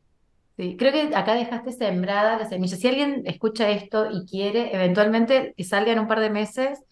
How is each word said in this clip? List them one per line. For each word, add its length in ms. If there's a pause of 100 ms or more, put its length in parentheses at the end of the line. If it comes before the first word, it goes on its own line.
(560)
Sí, 200
creo 140
que 240
acá 200
dejaste 360
sembrada 640
la 100
semilla. 300
Si 120
alguien 360
escucha 460
esto 400
y 160
quiere, 480
eventualmente 800
que 60
salga 300
en 80
un 80
par 100
de 120
meses 600